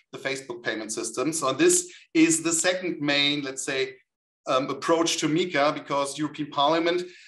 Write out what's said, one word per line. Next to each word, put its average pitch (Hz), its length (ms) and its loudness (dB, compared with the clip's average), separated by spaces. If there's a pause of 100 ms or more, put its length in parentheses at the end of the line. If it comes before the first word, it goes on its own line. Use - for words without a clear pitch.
(120)
the 131 80 -12
Facebook 135 440 -8
payment 110 280 -6
system. 131 420 -4
So 139 180 -2
this 175 400 4 (220)
is 160 300 4
the 170 80 -2
second 180 500 -2
main, 143 420 2
let's 135 200 -8
say, 131 320 -4 (520)
um, 135 220 0
approach 165 480 2
to 156 100 0
mica, 151 460 2
because 143 440 -4
European 151 340 -6
Parliament 165 520 2 (240)